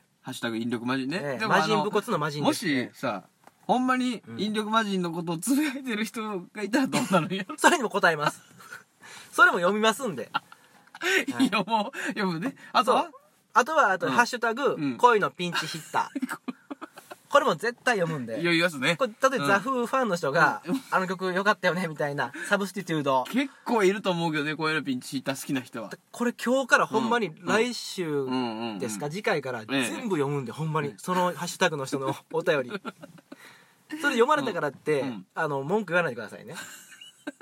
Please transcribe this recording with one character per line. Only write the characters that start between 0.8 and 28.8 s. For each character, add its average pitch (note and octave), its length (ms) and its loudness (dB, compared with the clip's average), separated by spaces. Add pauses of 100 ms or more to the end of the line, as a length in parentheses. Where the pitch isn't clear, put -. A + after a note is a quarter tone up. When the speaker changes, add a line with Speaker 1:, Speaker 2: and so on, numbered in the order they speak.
Speaker 2:
魔 C3 120 0
人 B2+ 100 -4
ね。 E3 160 -4
Speaker 1:
え C#3+ 140 -4
え。 - 20 -6
Speaker 2:
で - 80 -2
も、 - 60 2
あ F#3+ 60 6
の、 - 20 4
Speaker 1:
魔 - 60 2
人 G#3+ 180 2
武 G#3 40 0
骨 G#3+ 220 0
の E3+ 80 0
魔 D3+ 100 -2
人 D3 140 -4
で C#4+ 100 4
す。 B3 120 -4
Speaker 2:
も E3+ 40 0
し B2+ 260 0
さ、 G#2+ 280 -6 (380)
ほ G#3+ 160 0
ん B3+ 100 0
ま B3+ 80 4
に B3 260 -4 (140)
引 G#3 160 -4
力 G#3 180 -4
魔 A3 140 2
人 G3 180 -2
の F3 120 -4
こ E3+ 100 -6
と F3 80 -4
を F3+ 60 -2
つ B3+ 180 0
ぶ D4 80 2
や D4 80 -2
い C4+ 140 -10
て A#3 100 -4
る G#3+ 80 -2
人 G#3+ 380 -6 (120)
が G#3+ 100 -8
い G3 60 -6
た B3+ 100 2
ら C4+ 80 2
ど - 120 0
う - 20 0 (120)
な F3 80 6
る - 80 -4
ん - 40 -4
や G3 140 -4
ろ？ D4+ 60 -10
Speaker 1:
う - 20 -8
ん。 - 20 -18
そ D4+ 120 6
れ E4+ 80 4
に C4+ 60 -2
も G3+ 60 -4
答 F#3+ 220 2
え D#3 60 0
ま D3 120 -2
す。 - 180 -12
<laughs> - 60 -20 (760)
そ E4 140 8
れ F4+ 60 8
も A3 80 0
読 F3 140 4
み G#3+ 60 0
ま A3 140 6
す C4+ 140 -6
ん E3+ 80 -4
で。 A2 160 -10 (440)
Speaker 2:
<laughs> E4 640 -2
い C4 120 4
や、 G#3 120 2
も A3 300 0
う、 - 160 -6
読 G#3 180 -2
む E3 120 -2
ね。 B3+ 160 -4 (180)
あ A#3+ 100 6
と A#4 100 4
は？ C#4+ 100 4
Speaker 1:
そ F4 40 -4
う。 D#4 40 -16 (420)
あ A#3+ 120 6
と D#4+ 100 -2
は、 A#3 160 6
あ F#3 80 2
と、 E3+ 80 0
Speaker 2:
う - 20 0
ん。 - 20 0
Speaker 1:
ハ A#3+ 120 4
ッ - 20 6
シ B3+ 100 -6
ュ A#3 40 -6
タ A3+ 140 2
グ、 A#3 240 0
Speaker 2:
う D#3 80 -2
ん。 B2 120 -2
Speaker 1:
恋 A#3 220 8
の D#3 120 0
ピ F3 160 -6
ン E3 60 -4
チ D#3+ 120 -2
ヒ E3 120 -8
ッ - 140 -14
タ A2 220 -2
ー。 - 260 -6
Speaker 2:
<laughs> - 920 -16
Speaker 1:
こ C#4+ 100 8
れ D4+ 60 4
も G#3 100 4
絶 A3+ 280 -4
対 A#3+ 160 2
読 E3 120 0
む D3+ 80 -4
ん A#2+ 60 -6
で。 A2 120 -8
Speaker 2:
読 E3+ 160 2
み E3 80 4
ま F3 100 2
す D3 80 -8
ね。 D#3+ 180 2
Speaker 1:
こ C4 80 2
れ、 G#3+ 60 -4 (180)
例 C4+ 80 0
え - 20 0
ば、 C#3+ 60 0
Speaker 2:
う - 20 2
ん。 - 20 2
Speaker 1:
ザ・ - 100 4
フ A#3+ 240 -2
ー - 20 0
フ C4 100 -4
ァ C4 80 4
ン A3+ 60 0
の F3 60 2
人 D#3 160 -2
が、 C#3+ 340 4
Speaker 2:
う E3+ 80 -2
ん。 C3 160 -4
Speaker 1:
「あ E3 100 2
の F#3 80 -2
曲 F#3 240 -4
良 F#3 120 0
か G#3 80 2
っ G3+ 80 0
た F3+ 80 0
よ E3 80 0
ね」 F3+ 120 -2
み D#3 80 -8
た D3 140 -2
い C#3+ 60 -6
な、 B2+ 180 -4 (160)
サ G3+ 80 2
ブ G3+ 80 0
ス F#3+ 80 -10
テ G3+ 80 -6
ィ - 20 -8
チ E3 120 -4
ュ D3+ 60 0
ー - 20 -4
ド。 C3 260 2
Speaker 2:
結 C4+ 220 -2 (140)
構 A3+ 180 2
い F#3+ 100 6
る G#3 80 -4
と G3 80 0
思 E3+ 180 0
う D#3+ 40 0
け D3+ 80 0
ど D3 40 -2
ね、 D3+ 120 -2
こ D#3 100 -4
う D#3 40 2
い - 40 0
う - 20 0
の D3 80 0
ピ C3 120 -2
ン B2+ 40 -4
チ - 100 -12
ヒ C#3+ 80 -6
ッ B2+ 60 -6
タ C#3 100 -4
ー C3+ 60 -6
好 - 80 -10
き D3 60 -2
な C3 80 0
人 A#2 200 -12
は。 G#2 80 -12
Speaker 1:
だ - 60 -12
っ - 40 -20
て - 120 -20
こ A#3+ 140 -4
れ A#3+ 80 0
今 B3+ 320 0
日 - 20 -16
か C4+ 120 6
ら D#3+ 80 4
ほ - 120 0
ん A3+ 80 -2
ま A#3 120 2
に G3+ 80 0
Speaker 2:
う D#3 40 -6
ん。 E3+ 140 -16
Speaker 1:
来 A3+ 300 2
週 - 340 -6
Speaker 2:
う C#3 200 -2
ん。 - 20 -2
う - 20 0
ん、 - 0 -
う - 0 -
ん、 A#2 380 -4
う - 20 -8
ん。 G2 60 -8
Speaker 1:
で A#2+ 100 -4